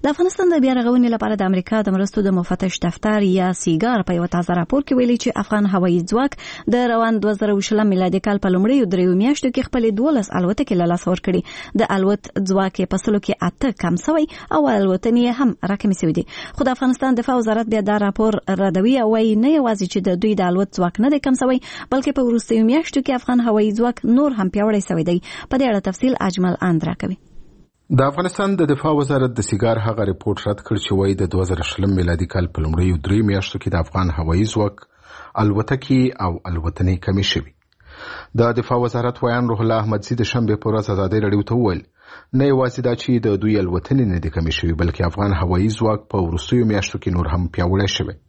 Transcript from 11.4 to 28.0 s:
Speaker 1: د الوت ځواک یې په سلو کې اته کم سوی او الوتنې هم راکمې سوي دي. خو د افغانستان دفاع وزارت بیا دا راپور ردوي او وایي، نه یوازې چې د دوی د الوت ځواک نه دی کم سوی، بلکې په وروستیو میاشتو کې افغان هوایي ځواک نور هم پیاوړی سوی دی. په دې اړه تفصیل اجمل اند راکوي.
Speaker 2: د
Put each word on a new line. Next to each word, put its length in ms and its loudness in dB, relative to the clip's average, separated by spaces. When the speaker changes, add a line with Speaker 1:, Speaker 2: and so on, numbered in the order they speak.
Speaker 1:
د 160 0
الوت 340 0
ځواک 280 0
یې 140 0
په 100 -2
سلو 220 0
کې 80 0
اته 220 -2
کم 220 0
سوی 200 2
او 60 2
الوتنې 680 2
هم 80 4
راکمې 300 0
سوي 180 0
دي. 40 -2
خو 140 0
د 60 -2
افغانستان 440 0
دفاع 220 0
وزارت 340 0
بیا 160 0
دا 140 2
راپور 340 0
ردوي 420 2
او 80 2
وایي، 240 4
نه 220 4
یوازې 340 0
چې 160 0
د 160 0
دوی 160 4
د 140 2
الوت 260 0
ځواک 240 0
نه 80 4
دی 160 2
کم 160 2
سوی، 160 2
بلکې 240 0
په 160 2
وروستیو 400 2
میاشتو 340 0
کې 140 0
افغان 320 0
هوایي 300 2
ځواک 200 0
نور 240 2
هم 100 0
پیاوړی 400 0
سوی 220 0
دی. 80 2
په 60 -2
دې 140 2
اړه 200 -2
تفصیل 280 0
اجمل 280 0
اند 200 0
راکوي. 280 -6
Speaker 2:
د 40 6